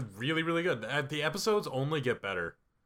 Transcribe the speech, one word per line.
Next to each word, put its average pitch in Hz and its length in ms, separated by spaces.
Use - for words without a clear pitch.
really, 156 260
really 170 200
good. 139 220
Uh, 139 180
the 147 200
episodes 202 460
only 143 320
get 123 200
better. 90 360